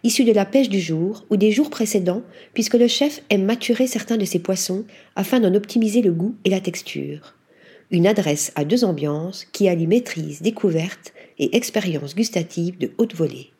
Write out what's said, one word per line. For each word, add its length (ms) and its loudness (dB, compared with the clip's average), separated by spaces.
issus 200 2
de 100 6
la 120 4
pêche 240 2
du 100 0
jour 520 -4
ou 60 4
des 140 6
jours 200 2
précédents, 500 0
puisque 220 0
le 120 6
chef 440 0
aime 140 2
maturer 420 0
certains 300 -4
de 80 0
ses 140 -2
poissons 460 -4
afin 240 0
d'en 160 4
optimiser 480 2
le 80 4
goût 240 -2
et 60 2
la 80 0
texture. 760 -10
Une 160 4
adresse 500 0
à 100 -2
deux 180 2
ambiances 680 -4
qui 160 0
allie 200 2
maîtrise, 560 -2
découverte 680 -2
et 160 -2
expérience 600 -2
gustative 640 -4
de 220 -6
haute 160 0
volée. 340 -4